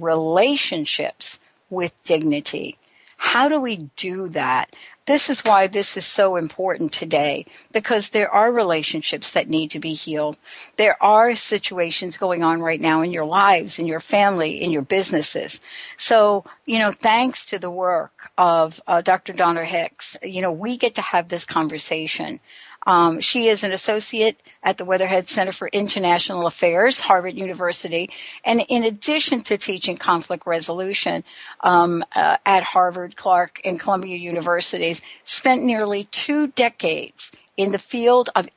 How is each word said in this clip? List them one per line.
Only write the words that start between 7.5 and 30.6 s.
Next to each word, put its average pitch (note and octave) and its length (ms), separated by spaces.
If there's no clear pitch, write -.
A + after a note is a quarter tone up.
because G#3+ 380
there G#3 200
are A3 220
relationships E3 800
that D#3+ 180
need D#3 220
to D3+ 80
be D#3+ 140
healed. D3+ 420
There G#3 260
are A3 320
situations F3+ 840
going F3 280
on E3 160
right E3 200
now D#3+ 220
in F3 80
your E3 140
lives, F3+ 560
in E3+ 60
your D#3+ 120
family, G3 640
in F3 80
your D3+ 120
businesses. E3+ 800
So, G#3 480
you A3+ 120
know, G#3 140
thanks A#3+ 540
to G3 120
the F3+ 120
work F3+ 420
of, E3 480
uh, F3 140
Doctor F#3 320
Donna E3+ 320
Hicks, - 580
you F#3 180
know, F#3 120
we G#3+ 240
get A#3 180
to G3+ 80
have F3 260
this F3 160
conversation. D#3+ 920
Um, E3+ 360
she A#3 260
is G#3+ 160
an G3 80
associate G#3+ 720
at G3 160
the F#3 80
Weatherhead F#3 440
Center F#3+ 240
for - 160
International F#3 800
Affairs, F3+ 500
Harvard F#3 380
University. F3 760
And A#3 240
in A#3+ 140
addition A3+ 600
to G#3 140
teaching F#3 400
conflict F3 520
resolution, E3+ 720